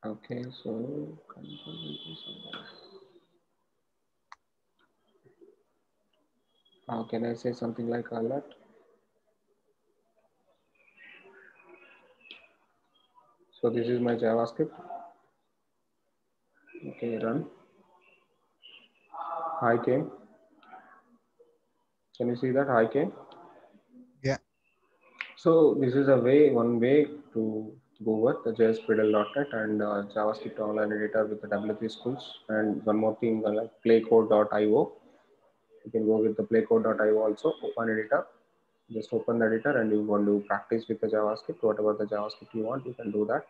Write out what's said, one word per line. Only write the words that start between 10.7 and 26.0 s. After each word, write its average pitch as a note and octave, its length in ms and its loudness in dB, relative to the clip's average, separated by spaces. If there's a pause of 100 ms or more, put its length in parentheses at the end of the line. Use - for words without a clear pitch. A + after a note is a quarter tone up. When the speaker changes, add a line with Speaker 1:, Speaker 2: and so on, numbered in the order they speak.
Speaker 1:
So A#2+ 80 2
this A2+ 180 -2
is B2 140 0
my A#2+ 140 0
JavaScript. A#2 560 0 (2250)
Okay, A#2 340 -6
run. B2 220 -4 (2250)
Hi A#2 140 2
came. C3 320 -2 (2000)
Can A#2+ 120 -2
you A#2+ 60 -2
see B2+ 140 -4
that? C3+ 180 0
Hi A#2 200 4
came. D#3 240 0 (1120)
Speaker 2:
Yeah. C3+ 140 -2 (1000)
Speaker 1:
So E3 420 6
this B2+ 140 2
is C#3 140 4